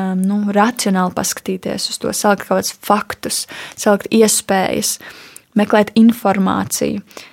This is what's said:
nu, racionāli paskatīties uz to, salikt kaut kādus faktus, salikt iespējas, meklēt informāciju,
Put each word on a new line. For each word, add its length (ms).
nu, 220
racionāli 640
paskatīties 760
uz 100
to, 120
salikt 340
kaut 100
kādus 160
faktus, 720
salikt 360
iespējas, 840
meklēt 400
informāciju, 1040